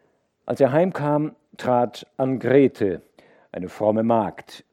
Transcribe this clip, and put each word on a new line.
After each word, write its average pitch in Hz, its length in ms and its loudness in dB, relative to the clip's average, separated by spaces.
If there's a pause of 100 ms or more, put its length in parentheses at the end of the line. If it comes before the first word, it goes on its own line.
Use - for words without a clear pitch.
(460)
Als 123 160 -2
er 127 100 4
heimkam, 151 640 0 (220)
trat 120 580 -2
Angrete, 123 880 0 (500)
eine 87 160 -10
fromme 107 360 -2
Magd, 113 680 -2